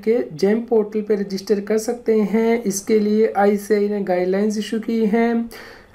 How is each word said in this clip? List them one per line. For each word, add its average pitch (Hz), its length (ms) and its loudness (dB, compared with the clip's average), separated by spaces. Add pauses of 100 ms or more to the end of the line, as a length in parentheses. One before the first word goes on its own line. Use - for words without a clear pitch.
के 226 120 2 (180)
gem 202 260 2
portal 220 420 0
पे 208 120 0
register 196 460 -2
कर 208 180 -2
सकते 226 360 -2
हैं? 226 480 2
इसके 214 360 0
लिए 214 380 2
आईसीएआई 202 520 2
ने 208 140 -2
guidelines 190 560 0
issue 220 220 -4
की 226 260 -2
हैं। 233 440 0 (440)